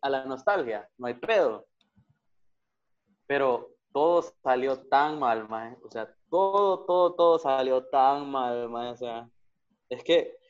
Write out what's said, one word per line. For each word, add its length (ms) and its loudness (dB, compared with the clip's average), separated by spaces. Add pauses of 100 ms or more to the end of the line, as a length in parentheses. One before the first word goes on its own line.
a 60 -2
la 160 -2
nostalgia, 640 -4 (100)
no 100 -10
hay 80 -6
pedo. 500 0 (1600)
Pero 440 -2 (200)
todo 300 2 (220)
salió 340 0 (100)
tan 320 2
mal, 300 -2
man. 340 -10
O 60 -20
sea, 180 -8 (220)
todo, 560 2
todo, 300 2
todo 240 4
salió 480 0
tan 420 2
mal, 400 -4
man. 200 -8
O 60 -12
sea, 320 -10 (640)
es 140 -10
que, 340 2 (120)